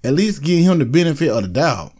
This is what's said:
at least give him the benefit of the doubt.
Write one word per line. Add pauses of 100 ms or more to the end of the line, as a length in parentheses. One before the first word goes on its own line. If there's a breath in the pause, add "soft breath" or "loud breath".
at
least
give
him
the
benefit
of
the
doubt.